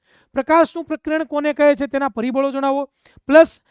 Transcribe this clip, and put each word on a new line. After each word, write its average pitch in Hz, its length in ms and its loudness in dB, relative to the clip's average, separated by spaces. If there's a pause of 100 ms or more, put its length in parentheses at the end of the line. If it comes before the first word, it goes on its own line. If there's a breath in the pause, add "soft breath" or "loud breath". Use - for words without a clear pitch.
(340)
પ્રકાશનું 320 520 0
પ્રકીર્ણ 311 380 -6
કોને 294 300 -4
કહે 294 220 4
છે 277 120 -6
તેના 277 220 -4
પરિબળો 254 420 -4
જણાવો, 269 400 -4 (340 soft breath)
પ્લસ 320 460 4